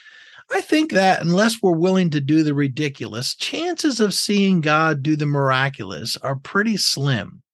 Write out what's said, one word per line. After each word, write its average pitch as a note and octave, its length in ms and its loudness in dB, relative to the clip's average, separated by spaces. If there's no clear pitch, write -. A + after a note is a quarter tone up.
I G4 100 -2
think D#4 320 0
that F#3+ 280 4
unless G3 400 2
we're F#3 120 4
willing F3+ 360 2
to D3 100 0
do D3 220 2
the D3+ 140 0
ridiculous, C#3 800 -4
chances D#4+ 640 -4
of G#3 160 0
seeing G3 460 2
God D3+ 420 2
do D#3 120 0
the D3+ 120 -2
miraculous C3 920 -2
are C3+ 200 -6
pretty G3+ 380 -2
slim. C3+ 680 -2